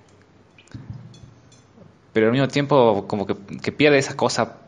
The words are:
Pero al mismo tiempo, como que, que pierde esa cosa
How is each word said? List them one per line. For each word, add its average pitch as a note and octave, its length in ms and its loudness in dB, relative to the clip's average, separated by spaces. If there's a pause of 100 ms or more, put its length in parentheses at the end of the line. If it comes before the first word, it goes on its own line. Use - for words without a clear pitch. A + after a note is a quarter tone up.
(2250)
Pero A2 140 2
al A2+ 60 2
mismo C3+ 160 0
tiempo, C3 600 2
como G2+ 180 -4
que, G2+ 80 -4 (280)
que - 100 -6
pierde C#3+ 260 4
esa - 180 -4
cosa A#2+ 520 -4